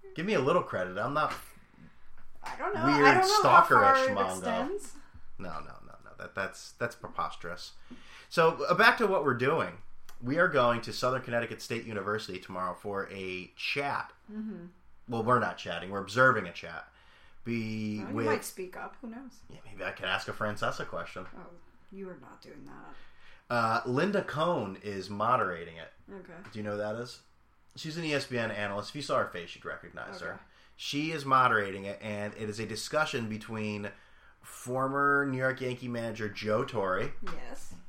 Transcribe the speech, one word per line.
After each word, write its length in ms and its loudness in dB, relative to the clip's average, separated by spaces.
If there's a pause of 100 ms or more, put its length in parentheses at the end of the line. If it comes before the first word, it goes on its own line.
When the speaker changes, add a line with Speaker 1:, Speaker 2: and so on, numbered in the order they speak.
(160)
Speaker 1:
Give 100 -6
me 80 0
a 60 4
little 240 4
credit. 340 -4
I'm 160 -2
not 200 0 (1080)
Speaker 2:
I 140 -8
don't 160 -2
know. 120 0
Speaker 1:
weird 200 8
Speaker 2:
I 100 12
don't 280 6
know 60 8
how 140 12
Speaker 1:
stalkerish 40 6
Speaker 2:
far 420 8
it 60 0
Speaker 1:
Mongo. 220 0
Speaker 2:
extends. 560 -4 (440)
Speaker 1:
No, 120 -6
no, 100 -6 (260)
no, 80 -16 (120)
no. 120 -16
That, 160 -12
that's, 460 -6
that's 160 -4
preposterous. 800 -8 (560)
So, 400 4
uh, 40 6
back 260 6
to 80 4
what 180 2
we're 100 4
doing. 380 2 (500)
We 160 0
are 80 6
going 340 4
to 120 -8
Southern 280 0
Connecticut 400 -4
State 240 -6
University 540 -4
tomorrow 420 -6
for 320 -4
a 420 -8
chat. 560 -4 (220)
Speaker 2:
Mm-hmm. 320 -8 (440)
Speaker 1:
Well, 140 -2
we're 160 6
not 180 0
chatting. 340 -6
We're 100 -4
observing 460 4
a 60 -10
chat. 340 -12 (560)
Be 560 -4
Speaker 2:
Well, 100 -8
you 60 -6
Speaker 1:
with 100 0
Speaker 2:
might 200 2
speak 300 -10
up. 260 -12
Who 80 -12
knows? 220 -14 (180)
Speaker 1:
Yeah, 80 -16 (120)
maybe 140 -10
I 80 -4
could 140 -8
ask 220 0
a 60 -6
Francesa 540 -2
question. 380 -8 (120)
Speaker 2:
Oh, 40 -14 (500)
you 180 -12
are 100 -14
not 220 -20
doing 240 -18
that. 880 -12
Speaker 1:
Uh, 320 2
Linda 380 2
Cohn 600 0
is 260 -6
moderating 680 0
it. 140 -14 (200)
Speaker 2:
Okay. 220 -16 (180)
Speaker 1:
Do 80 -10
you 40 -6
know 80 -4
who 60 -2
that 180 -4
is? 240 -10 (580)
She's 200 -10
an 60 -6
E 100 0
S 120 0
P 120 -4
N 140 0
analyst. 380 -4
If 60 -14
you 80 -6
saw 160 2
her 80 2
face, 280 -10
you'd 80 -20
recognize 560 -10
her. 120 -8
Speaker 2:
Okay. 80 -10 (360)
Speaker 1:
She 360 -4
is 140 -6
moderating 600 4
it, 160 -6
and 360 -4
it 120 -4
is 100 -6
a 60 -2
discussion 640 -2
between 600 -4 (520)
former 880 2
New 80 -2
York 240 0
Yankee 260 -4
manager 400 -4
Joe 380 0
Torre 460 0 (120)
Speaker 2:
Yes. 500 -2 (160)